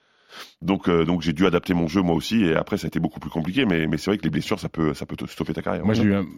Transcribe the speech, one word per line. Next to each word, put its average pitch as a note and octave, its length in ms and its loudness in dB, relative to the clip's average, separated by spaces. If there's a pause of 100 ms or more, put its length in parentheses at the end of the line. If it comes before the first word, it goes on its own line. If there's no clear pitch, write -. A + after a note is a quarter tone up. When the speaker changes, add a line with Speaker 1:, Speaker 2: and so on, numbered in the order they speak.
(600)
Speaker 1:
Donc, F#2 280 0
euh, E2+ 160 4
donc F2 160 0
j'ai E2+ 100 0
dû E2 140 2
adapter F2 280 2
mon E2+ 140 2
jeu F#2+ 140 2
moi F2 120 2
aussi, G#2+ 300 0
et D#2+ 140 2
après - 200 -2
ça D#2+ 100 -6
a - 20 -4
été D#2+ 100 -2
beaucoup - 220 -4
plus D2 80 -10
compliqué, F#2 360 0
mais, D#2+ 220 2
mais D#2 80 0
c'est F#2+ 160 -2
vrai G#2+ 60 2
que - 60 -10
les - 60 0
blessures G2+ 300 -2
ça D#2+ 80 -8
peut, D#2 260 0
ça - 120 -8
peut C#2 100 -10
te - 120 -8
stopper - 260 -6
ta - 80 -6
carrière. F2+ 240 -4
Speaker 2:
Moi, G#2+ 80 4
j'ai A2 100 2
eu G2+ 100 4
un... G2 120 0 (120)